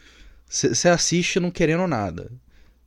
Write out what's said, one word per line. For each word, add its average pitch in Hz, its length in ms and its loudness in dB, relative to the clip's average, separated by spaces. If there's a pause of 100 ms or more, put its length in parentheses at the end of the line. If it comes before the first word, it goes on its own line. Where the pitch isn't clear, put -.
(500)
cê, - 240 0
cê 175 160 2
assiste 175 500 2
não 175 120 -2
querendo 170 360 0
nada. 101 440 -4 (560)